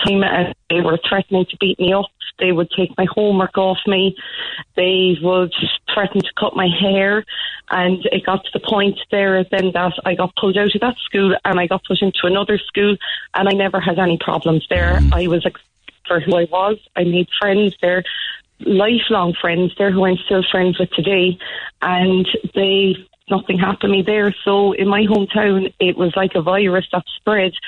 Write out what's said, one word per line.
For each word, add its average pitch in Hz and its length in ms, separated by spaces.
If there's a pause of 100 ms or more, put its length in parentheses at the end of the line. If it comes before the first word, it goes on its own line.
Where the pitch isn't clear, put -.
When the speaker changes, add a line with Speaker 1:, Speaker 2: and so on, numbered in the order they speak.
Speaker 1:
time, 196 180
and 180 300 (160)
they 170 120
were 165 260
threatening 190 380
to - 120
beat 190 220
me 180 140
up. 196 140 (320)
They 180 120
would 170 200
take 185 260
my 190 160
homework 202 440
off 190 280
me. 190 300 (600)
They 185 460
would 180 320 (400)
threaten 196 280
to - 80 (100)
cut - 160
my 190 120
hair. 196 560 (460)
And 180 420
it 190 140
got 190 180
to - 80
the - 80
point 202 380 (140)
there 190 400
then 190 220
that 175 200 (120)
I 180 100
got 180 200
pulled 196 220
out 208 160
of 202 80
that 240 140 (100)
school 196 300 (100)
and 185 140
I 175 80
got 190 180
put 190 160
into 196 240
another 196 320
school, 208 400 (380)
and 196 120
I 196 40
never 196 280
had 175 200
any 175 180
problems - 540
there. 175 280
Speaker 2:
Mm. 143 140
Speaker 1:
I 175 140
was 170 180
accepted - 160 (460)
for 175 120
who 180 160
I 170 100
was. 190 320 (180)
I 180 80
made 175 240 (120)
friends 202 400
there, 180 240 (640)
lifelong 208 720
friends 175 380
there 202 140
who 190 140
I'm 185 200
still 190 260
friends 180 280
with 185 120
today, 185 460 (460)
and 185 440 (280)
they, 196 400 (340)
nothing 190 300
happened 190 220
to 202 80
me 196 120
there. 208 320 (100)
So 202 300
in 196 140
my 202 160
hometown, 202 760
it 180 160
was 175 200
like 190 180
a 180 80
virus 185 500
that 180 120 (140)
spread, 190 360 (140)